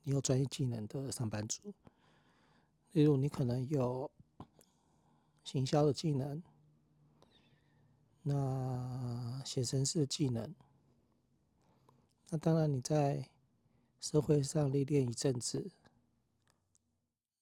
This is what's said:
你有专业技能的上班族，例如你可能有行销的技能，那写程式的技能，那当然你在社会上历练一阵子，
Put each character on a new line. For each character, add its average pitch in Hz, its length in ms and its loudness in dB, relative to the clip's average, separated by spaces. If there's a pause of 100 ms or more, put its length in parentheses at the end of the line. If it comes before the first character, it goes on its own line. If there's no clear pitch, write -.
你 135 100 -4
有 139 80 2
专 131 160 2
业 135 100 2
技 131 200 -4
能 117 220 -4
的 139 240 -8
上 113 180 -4
班 104 160 -4
族， - 260 -10 (1200)
例 151 140 6
如 147 120 6
你 135 120 0
可 - 160 -2
能 123 240 -2
有 131 420 -2 (1300)
行 135 200 -2
销 147 200 4
的 147 80 4
技 156 200 -2
能， 143 300 -4 (1800)
那 127 1200 -4
写 - 180 -4
程 135 240 -2
式 - 140 0
的 139 60 2
技 139 240 -2
能， 113 220 -4 (1800)
那 160 80 -2
当 165 200 4
然 156 140 4
你 131 80 0
在 143 500 0 (720)
社 - 200 2
会 147 220 4
上 139 300 0
历 139 120 2
练 135 240 2
一 117 60 -4
阵 127 240 0
子， 139 320 -6 (1700)